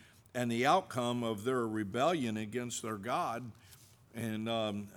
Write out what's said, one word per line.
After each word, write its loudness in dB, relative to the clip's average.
and 0
the 4
outcome 2
of -2
their 2
rebellion 2
against -4
their -4
God. -4
In, -2
um, 0